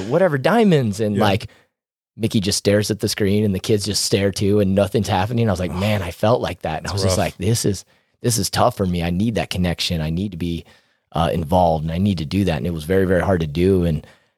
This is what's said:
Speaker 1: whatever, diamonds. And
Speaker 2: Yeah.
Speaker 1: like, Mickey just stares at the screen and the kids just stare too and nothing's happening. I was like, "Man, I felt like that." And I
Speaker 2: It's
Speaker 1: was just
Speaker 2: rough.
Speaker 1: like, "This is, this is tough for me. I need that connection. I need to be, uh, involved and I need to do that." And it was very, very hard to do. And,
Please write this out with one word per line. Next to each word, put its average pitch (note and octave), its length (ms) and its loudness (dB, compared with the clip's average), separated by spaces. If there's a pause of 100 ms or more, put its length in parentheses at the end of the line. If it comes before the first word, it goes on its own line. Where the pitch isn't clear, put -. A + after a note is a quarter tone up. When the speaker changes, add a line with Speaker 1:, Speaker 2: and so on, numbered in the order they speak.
Speaker 1:
whatever, D3 360 2
diamonds. D3+ 640 2
And G#2+ 160 0
Speaker 2:
Yeah. G2+ 80 2
Speaker 1:
like, G2 240 2 (720)
Mickey A2 200 0
just G2+ 180 0
stares G2+ 320 2
at G#2+ 100 -4
the A2 100 0
screen G#2 340 0
and G#2 100 2
the F#2 60 -4
kids G2+ 260 0
just G2+ 180 -2
stare G2 280 0
too G#2 280 0
and G2 140 2
nothing's G2 340 2
happening. A2 400 0
I G#2+ 40 2
was F2 80 -2
like, F2+ 140 -4
"Man, G2+ 280 0
I E2+ 80 -6
felt A#2 320 0
like F2+ 220 -6
that." D#2 160 -4
And - 80 -10
I - 20 -8
Speaker 2:
It's F2 40 -6
Speaker 1:
was F#2+ 100 -2
just F#2 160 2
Speaker 2:
rough. F2+ 80 0
Speaker 1:
like, D#2+ 100 -8
"This A2 260 0
is, G2+ 220 -2 (360)
this A#2 180 0
is F#2+ 100 -2
tough A2+ 260 2
for G2 120 -2
me. F2 160 0
I F2 80 -2
need G#2 240 0
that E2+ 160 -4
connection. F2 500 -2
I D#2 80 -4
need F#2 220 -4
to F2 60 -12
be, E2+ 280 -6 (460)
uh, D#2+ 200 0
involved E2+ 520 0
and E2 80 -4
I E2 80 -4
need G2 180 0
to D#2+ 80 -6
do F#2 200 -2
that." E2 120 0
And C2+ 80 -6
it F2 80 -2
was D#2+ 120 -8
very, F#2+ 200 2
very F2+ 160 2
hard F2+ 200 2
to E2 60 -2
do. F2 360 2
And, D#2 220 0 (320)